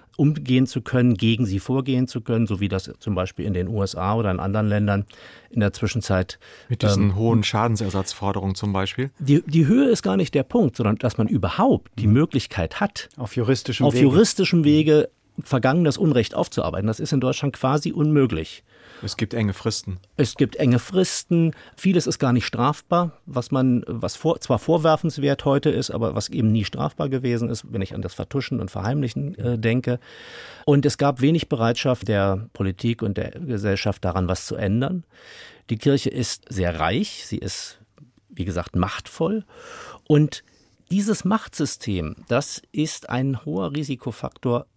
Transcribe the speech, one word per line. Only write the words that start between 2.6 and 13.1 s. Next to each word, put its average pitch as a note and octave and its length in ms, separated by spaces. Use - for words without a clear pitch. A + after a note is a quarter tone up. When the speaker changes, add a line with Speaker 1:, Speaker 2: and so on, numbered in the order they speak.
Speaker 1:
das F#2+ 320
zum G#2 160
Beispiel F#2 300
in G#2 80
den F2+ 140
U G#2 140
S G2 140
A F#2+ 200
oder A2 160
in F#2 80
anderen G#2 280
Ländern G#2 380
in - 100
der G2+ 140
Zwischenzeit, G2+ 680
Speaker 2:
Mit A2+ 140
diesen G2+ 280
Speaker 1:
ähm, F#2 60
Speaker 2:
hohen A2+ 280
Schadensersatzforderungen G2 1120
zum G#2 180
Beispiel? F#2+ 460
Speaker 1:
Die, C#3+ 220
die D#3 240
Höhe B3+ 240
ist G#3+ 140
gar F#3+ 140
nicht F3+ 180
der C3+ 80
Punkt, F#3+ 320
sondern G#2+ 220
dass - 200
man G#2+ 100
überhaupt A#2+ 720
die G#2 100
Speaker 2:
Mhm. G#2 60
Speaker 1:
Möglichkeit A#2+ 680
hat, - 380